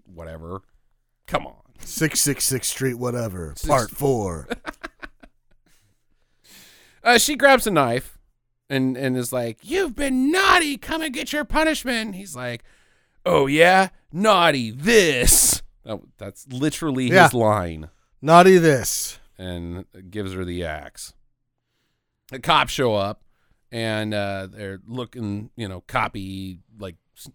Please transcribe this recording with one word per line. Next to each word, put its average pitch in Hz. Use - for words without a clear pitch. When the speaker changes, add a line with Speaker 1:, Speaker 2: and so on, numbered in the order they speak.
Speaker 1:
whatever. 82
Come -
on. 62
Speaker 2:
Six -
six 143
six 131
Street, 131
whatever. 117
Speaker 1:
Six -
Speaker 2:
Part 127
four. 101
Speaker 1:
<laughs> -
Uh, 240
she 294
grabs 269
a 214
knife 131
and, 131
and 127
is 123
like, 117
"You've 294
been 269
naughty. 359
Come 320
and 311
get 302
your 294
punishment." 254
He's 185
like, 123
"Oh, 165
yeah? 180
Naughty 165
this." 151
That, 107
that's 101
literally 131
Speaker 2:
Yeah. 180
Speaker 1:
his 135
line. 92
Speaker 2:
"Naughty 175
this." 147
Speaker 1:
And 87
gives 95
her 92
the 87
axe. 76
The 131
cops 147
show 120
up, 101
and, 110
uh, 98
they're 98
looking, 113
you 110
know, 92
coppy, 95
like, 95
s-, -